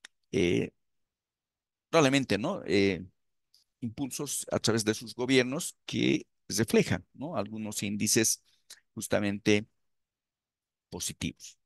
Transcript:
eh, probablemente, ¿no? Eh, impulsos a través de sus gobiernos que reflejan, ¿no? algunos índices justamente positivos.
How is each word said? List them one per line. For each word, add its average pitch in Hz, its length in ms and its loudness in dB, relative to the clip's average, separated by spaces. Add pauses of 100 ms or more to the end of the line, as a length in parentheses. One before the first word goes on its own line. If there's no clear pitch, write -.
(320)
eh, 95 400 2 (1160)
probablemente, 135 480 4
¿no? 160 280 -4
Eh, 98 400 2 (760)
impulsos 131 720 -6
a 98 80 0
través 110 260 0
de 110 100 2
sus 113 200 -12
gobiernos 127 680 0
que 123 420 0 (220)
reflejan, 104 640 0
¿no? 160 240 -10
algunos 107 460 -6
índices 107 600 0 (520)
justamente 104 720 0 (1200)
positivos. - 760 -8